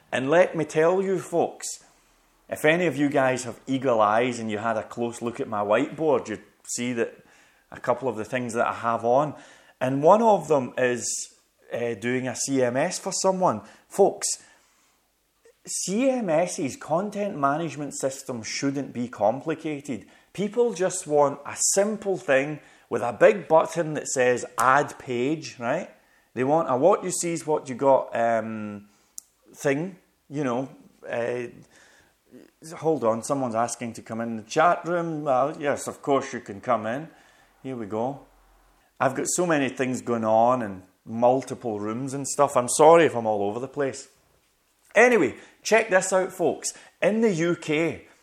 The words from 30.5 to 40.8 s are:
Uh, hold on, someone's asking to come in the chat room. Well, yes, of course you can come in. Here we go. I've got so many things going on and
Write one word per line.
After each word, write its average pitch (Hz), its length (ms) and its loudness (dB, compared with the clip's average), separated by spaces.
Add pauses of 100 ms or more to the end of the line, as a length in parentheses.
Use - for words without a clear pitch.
Uh, 120 380 -4 (1300)
hold 143 260 -2
on, 113 200 0
someone's 131 320 -4
asking 117 380 -4
to - 80 -16
come 113 180 -10
in 117 160 -6
the 107 80 -10
chat 160 420 0
room. 165 380 -4
Well, 139 360 0
yes, 139 280 -4
of 107 140 -10
course 135 320 0
you 117 60 -6
can 98 200 -14
come 110 280 -2
in. 143 200 -6 (540)
Here 131 140 -10
we 113 100 -8
go. 117 360 -4 (800)
I've 131 160 0
got - 120 -4
so 180 180 0
many 143 240 2
things 127 320 -4
going 117 240 -2
on 117 360 4
and 95 200 -8 (240)